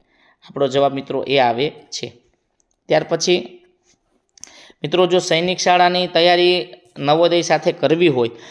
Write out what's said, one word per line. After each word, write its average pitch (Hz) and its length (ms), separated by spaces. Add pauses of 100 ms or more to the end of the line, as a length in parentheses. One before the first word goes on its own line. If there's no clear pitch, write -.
(500)
આપણો 143 180
જવાબ 139 260
મિત્રો 135 340
એ 135 100
આવે 123 320
છે. - 440 (760)
ત્યાર 156 220
પછી 175 560 (1160)
મિત્રો, 170 220
જો 175 140
સૈનિક 175 380
શાળાની 180 500
તૈયારી 175 680 (260)
નવોદય 165 420
સાથે 160 300
કરવી 165 360
હોય 127 220 (200)